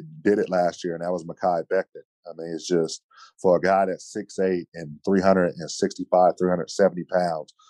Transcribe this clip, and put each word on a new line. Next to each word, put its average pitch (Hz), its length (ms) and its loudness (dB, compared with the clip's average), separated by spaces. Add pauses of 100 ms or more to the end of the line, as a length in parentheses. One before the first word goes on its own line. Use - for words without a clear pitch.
(240)
did 101 160 4
it - 100 -2
last 90 340 0
year, 87 120 -4
and 85 80 -8
that 90 80 -4
was 87 120 -4
Mekhi 87 480 -2
Becton. 92 320 -2 (240)
I 82 100 -16
mean, 82 160 -8
it's 80 140 -10
just, 82 360 0 (380)
for 90 160 4
a 78 40 0
guy 95 240 4
that's 90 260 -8
six 101 280 -10
eight 92 340 0
and 76 320 -14
three 98 160 2
hundred 95 360 4
and 80 140 -10
sixty-five, 90 640 2
three 90 120 0
hundred 87 200 -2
seventy 90 340 0
pounds, 85 500 -4 (160)